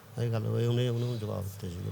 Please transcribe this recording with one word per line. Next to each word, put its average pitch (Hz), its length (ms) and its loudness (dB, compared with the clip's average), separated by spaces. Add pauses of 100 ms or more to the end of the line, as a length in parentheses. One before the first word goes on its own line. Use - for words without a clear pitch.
(180)
ਇਹ 117 140 2
ਗੱਲ 110 140 0
ਹੋਈ, 113 200 2
ਉਹਨੇ 120 220 4
ਉਹਨੂੰ 120 300 0
ਜਵਾਬ 104 260 -2
ਦਿੱਤੇ 95 260 -8
ਸੀਗੇ 92 220 -4